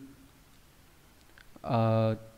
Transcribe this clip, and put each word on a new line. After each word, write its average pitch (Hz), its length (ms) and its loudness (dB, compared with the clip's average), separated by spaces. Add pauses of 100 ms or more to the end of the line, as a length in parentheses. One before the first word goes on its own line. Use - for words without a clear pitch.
(1600)
Ờ, 113 560 0 (220)